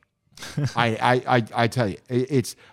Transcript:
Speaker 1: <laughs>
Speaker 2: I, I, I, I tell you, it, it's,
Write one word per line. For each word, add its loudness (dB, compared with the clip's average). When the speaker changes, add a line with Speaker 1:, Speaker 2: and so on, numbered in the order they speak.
Speaker 1:
<laughs> -6
Speaker 2:
I, 2
I, 2
I, 2
I 4
tell 0
you, -6
it, 0
it's, 0